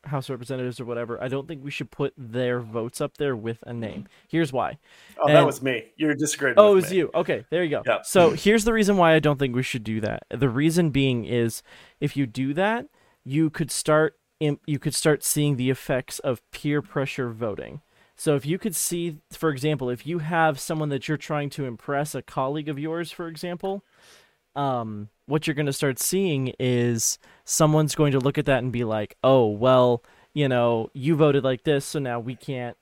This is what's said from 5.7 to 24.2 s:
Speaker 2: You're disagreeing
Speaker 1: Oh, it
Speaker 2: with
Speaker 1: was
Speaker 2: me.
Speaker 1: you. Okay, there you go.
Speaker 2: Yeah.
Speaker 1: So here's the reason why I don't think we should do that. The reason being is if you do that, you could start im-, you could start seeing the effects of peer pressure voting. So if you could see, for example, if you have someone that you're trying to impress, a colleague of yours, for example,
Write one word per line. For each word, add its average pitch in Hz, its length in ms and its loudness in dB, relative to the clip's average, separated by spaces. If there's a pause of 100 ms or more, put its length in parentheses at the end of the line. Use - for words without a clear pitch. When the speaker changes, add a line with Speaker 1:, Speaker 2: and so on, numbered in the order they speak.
Speaker 2:
You're 151 180 0
disagreeing 143 440 -2
Speaker 1:
Oh, 208 160 10
it - 20 6
Speaker 2:
with 185 80 4
Speaker 1:
was 156 80 -6
Speaker 2:
me. 190 60 2
Speaker 1:
you. 151 180 0
Okay, 156 340 -2
there 175 140 -2
you 156 60 -2
go. 135 160 -4
Speaker 2:
Yeah. 107 180 0
Speaker 1:
So 170 280 6
here's 208 340 4
the 233 80 4
reason 202 240 4
why 165 160 8
I 156 60 6
don't 147 200 2
think 127 160 0
we 131 80 0
should 113 220 -6
do 110 160 -2
that. 107 280 -6
The 123 200 0
reason 160 400 2
being 131 340 0
is 117 400 -2 (380)
if 143 160 -4
you 139 100 0
do 131 280 -4
that, 220 320 -2 (360)
you 151 260 0
could 147 220 -6
start 156 480 2 (220)
im-, 147 240 0
you 147 120 -4
could 143 160 -4
start - 300 2
seeing 147 320 0
the 123 140 -2
effects - 500 -4
of 127 220 -4 (100)
peer 147 300 -2
pressure 131 480 -4
voting. 110 500 -8 (380)
So 151 180 0
if 131 100 -4
you 170 140 -2
could 196 160 -6
see, 170 440 -4 (120)
for 160 200 -2
example, 139 380 -2
if 123 160 -6
you 170 140 -4
have 160 400 2
someone 156 300 -4
that 139 180 -4
you're 156 80 0
trying 147 360 -4
to 147 120 -8
impress, 139 500 -4
a 131 80 -6
colleague 143 460 -4
of 143 100 -6
yours, 160 320 -6
for 170 200 -10
example, 180 560 -6 (680)